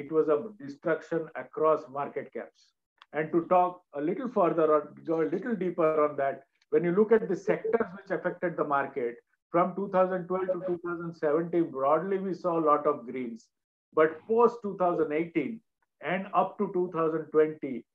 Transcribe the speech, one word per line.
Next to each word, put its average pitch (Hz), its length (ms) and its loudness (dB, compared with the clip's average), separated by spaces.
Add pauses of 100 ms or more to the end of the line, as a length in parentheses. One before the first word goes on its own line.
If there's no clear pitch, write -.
it 143 100 -10
was 156 180 2
a 147 140 2 (200)
destruction 160 720 -4
across 151 520 0
market 135 440 -8
caps. - 400 -14 (400)
And 156 180 -4
to 165 180 0
talk 180 320 2 (140)
a 143 60 -6
little 226 280 -2
further 165 360 2
or 151 280 2 (140)
go 160 160 0
a 151 80 0
little 226 240 -4
deeper 165 500 0
on 147 120 -2
that, 139 260 -2 (280)
when 156 120 4
you 175 80 2
look 214 220 4
at 208 160 4
the 170 80 -2
sectors 208 580 0
which - 160 -14
affected 180 460 -4
the 160 80 0
market, 131 500 -2 (380)
from 175 240 2
two 196 160 -4
thousand 185 340 2
twelve 185 220 -2
to 180 180 -4
two 175 180 -4
thousand 170 300 -6
seventeen, 170 560 0
broadly, 147 480 0
we 190 160 -4
saw 170 240 -2
a 160 80 0
lot 147 220 4
of 139 180 0
greens. 123 400 -8 (460)
But 156 340 2
post 226 360 4
two 196 180 -6
thousand 165 320 2
eighteen 156 480 -2 (400)
and 180 340 -4
up 190 240 0
to 202 140 -2
two 180 200 0
thousand 160 380 -2
twenty, 156 540 0 (100)